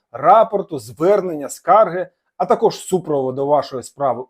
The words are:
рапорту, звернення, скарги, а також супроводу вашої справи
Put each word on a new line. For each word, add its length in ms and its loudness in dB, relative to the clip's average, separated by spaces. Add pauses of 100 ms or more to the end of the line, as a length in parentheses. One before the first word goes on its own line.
(120)
рапорту, 680 2
звернення, 720 -2
скарги, 600 2 (280)
а 100 -4
також 300 2
супроводу 720 -4
вашої 360 -2
справи 480 -4